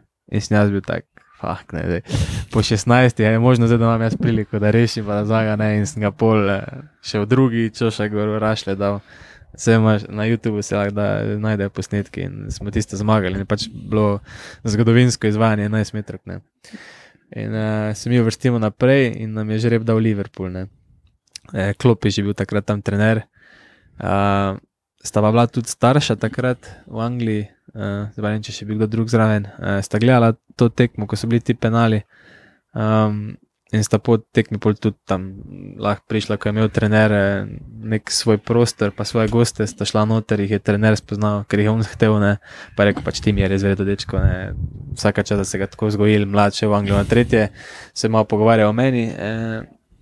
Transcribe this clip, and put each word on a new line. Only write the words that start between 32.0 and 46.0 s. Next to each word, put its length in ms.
Ehm, 640
in 100
sta 160
po 180
tekmi 400
pol 180
tudi 260
tam 340
lahko 280
prišla, 320
ko 100
je 60
imel 160
trener, 420
eh, 360
nek 220
svoj 320
prostor, 520
pa 120
svoje 260
goste, 360
sta 200
šla 200
noter, 340
jih 140
je 80
trener 340
spoznal, 480
ker 160
jih 60
je 80
on 100
hotel, 360
ne. 200
Pa 120
je 40
rekel: 160
"Pač, 160
Tim 180
je 120
res 140
vredo 220
dečko, 320
ne." 380
Vsaka 300
čast, 160
da 60
se 140
ga 80
tako 220
vzgojili, 360